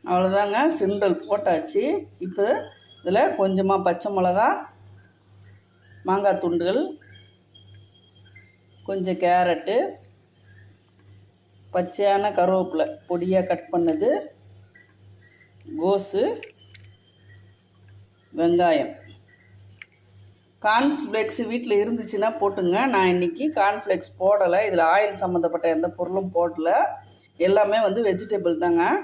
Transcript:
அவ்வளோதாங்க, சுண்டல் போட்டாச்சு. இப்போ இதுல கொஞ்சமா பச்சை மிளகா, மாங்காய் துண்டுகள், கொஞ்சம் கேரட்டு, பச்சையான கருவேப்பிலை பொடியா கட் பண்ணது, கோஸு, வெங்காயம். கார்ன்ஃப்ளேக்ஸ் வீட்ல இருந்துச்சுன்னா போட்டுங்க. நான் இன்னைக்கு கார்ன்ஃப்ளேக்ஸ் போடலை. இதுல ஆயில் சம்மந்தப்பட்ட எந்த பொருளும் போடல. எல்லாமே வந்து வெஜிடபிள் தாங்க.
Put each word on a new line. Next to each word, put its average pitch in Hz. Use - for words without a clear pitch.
அவ்வளோதாங்க, 196
சுண்டல் 196
போட்டாச்சு. 202
இப்போ 190
இதுல 190
கொஞ்சமா 190
பச்சை 175
மிளகா, 185
மாங்காய் 196
துண்டுகள், 175
கொஞ்சம் 185
கேரட்டு, 180
பச்சையான 202
கருவேப்பிலை 180
பொடியா 180
கட் 170
பண்ணது, 170
கோஸு, 190
வெங்காயம். 170
கார்ன்ஃப்ளேக்ஸ் 220
வீட்ல 240
இருந்துச்சுன்னா 220
போட்டுங்க. 196
நான் 185
இன்னைக்கு 175
கார்ன்ஃப்ளேக்ஸ் 202
போடலை. 190
இதுல 175
ஆயில் 202
சம்மந்தப்பட்ட 170
எந்த 165
பொருளும் 185
போடல. 170
எல்லாமே 208
வந்து 196
வெஜிடபிள் 180
தாங்க. 170